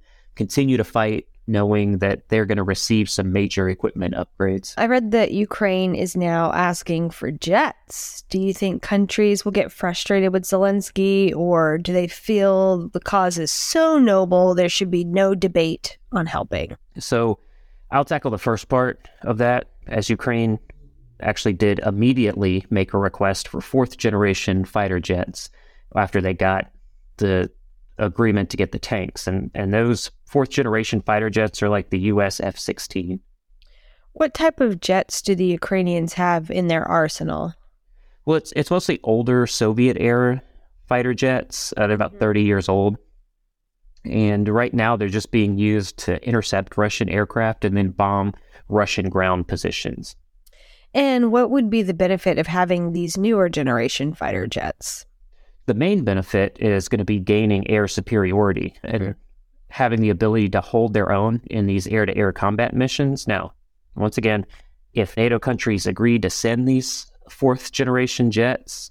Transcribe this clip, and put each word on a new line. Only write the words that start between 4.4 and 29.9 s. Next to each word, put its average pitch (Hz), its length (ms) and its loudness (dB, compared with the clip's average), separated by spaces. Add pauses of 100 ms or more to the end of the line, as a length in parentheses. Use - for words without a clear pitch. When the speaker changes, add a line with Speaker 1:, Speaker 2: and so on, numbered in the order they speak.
Speaker 2:
I 233 80 2
read 233 240 0
that 220 220 2
Ukraine 185 600 0
is 180 220 -4
now 170 380 0
asking 170 560 -2
for - 200 -8
jets. - 1000 -4
Do 190 100 -2
you 190 140 0
think - 260 -4
countries 202 640 2
will 208 80 -2
get 196 180 0
frustrated 190 640 0
with 185 120 -2
Zelensky, 196 920 2
or 160 400 2
do 175 160 -4
they 180 160 2
feel 190 800 2
the 175 120 -6
cause 185 360 0
is 165 160 -4
so 320 460 2
noble 185 560 4
there 175 160 2
should 190 200 -2
be 175 140 0
no 190 300 2
debate 175 640 -2 (140)
on 185 120 -2
helping? - 540 -6 (200)
Speaker 1:
So 117 400 0 (520)
I'll 139 160 2
tackle 147 240 -2
the 107 80 -2
first - 320 -2
part 127 360 0 (140)
of 110 160 -8
that, 120 320 0 (200)
as 113 200 -2
Ukraine 117 500 0 (640)
actually - 320 -2
did 101 280 2
immediately 104 920 0
make 95 240 0
a 101 40 0
request 98 500 -2
for 92 120 -8
fourth 127 380 -2
generation 101 640 0
fighter 95 340 -2
jets 90 520 -4 (440)
after 101 280 0
they 92 100 0
got 95 380 -2 (480)
the 92 320 0 (560)
agreement 104 440 0
to - 60 -10
get 98 160 -2
the - 60 -8
tanks. - 480 -6
And, 95 280 -4
and 98 180 -4
those 113 380 0 (160)